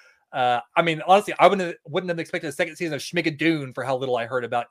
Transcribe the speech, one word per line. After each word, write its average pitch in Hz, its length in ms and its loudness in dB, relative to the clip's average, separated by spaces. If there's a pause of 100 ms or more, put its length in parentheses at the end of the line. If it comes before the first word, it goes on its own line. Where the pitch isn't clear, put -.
(320)
Uh, 123 280 2 (160)
I 170 40 4
mean, 160 260 2
honestly, 190 320 4
I 165 80 8
wouldn't, 185 300 2 (100)
wouldn't 180 220 -6
have 170 100 -4
expected 160 300 -6
a 139 40 -8
second 165 240 -4
season 160 180 -6
of 131 80 -6
Schmigadoon 156 720 -2
for 127 100 -6
how 131 120 0
little 127 200 -2
I 117 80 -2
heard 123 200 -4
about 120 260 -2